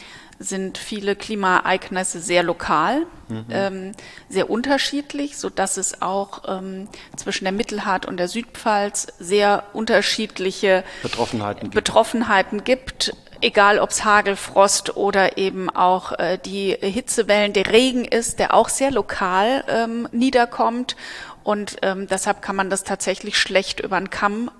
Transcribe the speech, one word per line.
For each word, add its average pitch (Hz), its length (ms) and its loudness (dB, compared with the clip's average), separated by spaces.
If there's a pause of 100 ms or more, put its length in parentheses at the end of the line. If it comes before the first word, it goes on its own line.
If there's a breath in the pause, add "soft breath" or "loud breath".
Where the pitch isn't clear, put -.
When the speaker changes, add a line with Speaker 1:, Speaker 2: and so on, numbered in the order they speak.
(380 loud breath)
Speaker 1:
sind 190 400 -6
viele 196 380 -4
Klimaereignisse 185 1040 0
sehr 175 240 2
lokal, 175 640 0 (220)
Speaker 2:
Mhm. - 200 -8
Speaker 1:
ähm, 190 420 -4 (380 loud breath)
sehr 185 220 0
unterschiedlich, 285 880 -2
sodass 190 400 -4
es - 260 -4
auch, 196 440 -4
ähm, 190 400 -8 (280 loud breath)
zwischen - 300 -6
der 185 80 0
Mittelhart 202 520 -2
und 185 120 -8
der 175 100 0
Südpfalz 208 800 -2 (120)
sehr 202 440 4 (100)
unterschiedliche 202 1080 2 (180 loud breath)
Speaker 2:
Betroffenheiten 104 640 -2
gibt. - 100 -8
Speaker 1:
Betroffenheiten 214 920 2
gibt. - 520 -2 (280)
Egal, 208 360 6
ob's - 260 0
Hagel, 208 300 4
Frost - 640 2
oder 196 400 2
eben 190 320 -2
auch, 180 500 2
äh, 180 180 0
die 190 420 -2
Hitzewellen, 208 720 0
der 190 180 2
Regen 247 340 4
ist, - 320 -2
der - 160 2
auch 220 160 6
sehr 269 220 0
lokal, 202 760 0
ähm, 226 440 -2
niederkommt. 240 840 0 (480 loud breath)
Und, 208 380 -4
ähm, 190 260 -2
deshalb 190 360 -2
kann 196 120 -6
man 190 140 -2
das 190 140 -2
tatsächlich - 560 -4
schlecht - 400 0
über - 180 -4
den 190 140 -4
Kamm 208 480 -2